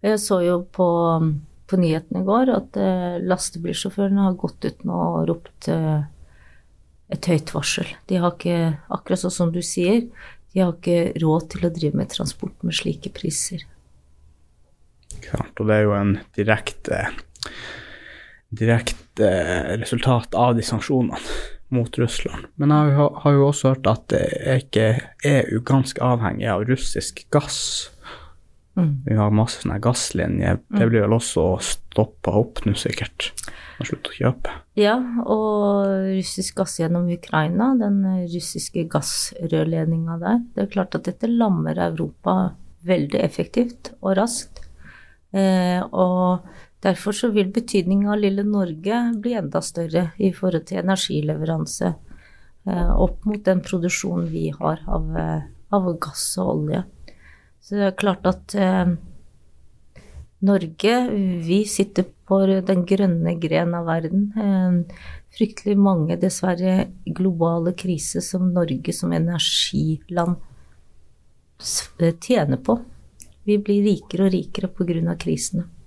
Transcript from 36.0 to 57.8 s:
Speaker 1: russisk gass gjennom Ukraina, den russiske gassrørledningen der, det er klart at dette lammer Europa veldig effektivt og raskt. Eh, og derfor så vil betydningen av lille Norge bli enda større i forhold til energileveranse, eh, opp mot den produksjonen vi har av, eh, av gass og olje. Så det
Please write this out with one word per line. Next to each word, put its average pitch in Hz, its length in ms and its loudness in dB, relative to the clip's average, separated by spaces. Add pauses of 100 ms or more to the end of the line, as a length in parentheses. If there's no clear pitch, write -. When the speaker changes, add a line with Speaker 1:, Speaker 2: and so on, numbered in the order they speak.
Speaker 1:
russisk 190 440 -4
gass - 220 -4
gjennom 170 340 0
Ukraina, 175 640 0
den 202 280 2 (240)
russiske 170 600 -6
gassrørledningen 165 1300 -2
der, 202 180 2 (160)
det 202 80 -2
er 202 100 -4
klart 190 220 -2
at 175 100 -4
dette 185 220 -4
lammer 190 500 2
Europa 170 760 0 (300)
veldig 165 360 2
effektivt - 720 -2 (100)
og 190 140 2
raskt. - 440 -4 (720)
Eh, 185 500 2 (100)
og 185 540 2 (360)
derfor 196 300 0
så 220 200 0
vil 196 200 2
betydningen 202 560 2
av 208 120 0
lille 202 240 0
Norge 196 560 0 (200)
bli 240 140 -2
enda 165 260 -2
større 165 580 -2
i 196 140 2
forhold 165 340 -2
til 190 120 -6
energileveranse, 160 1160 -2 (720)
eh, 180 280 0
opp - 300 2
mot 208 200 -2
den 185 160 4
produksjonen 175 720 -2
vi 160 200 -4
har 156 360 -4
av, 160 300 -2
eh, 160 260 -2 (300)
av 185 260 0
gass - 400 -6
og 185 180 0
olje. 156 280 -2 (760)
Så - 160 -18
det 202 60 2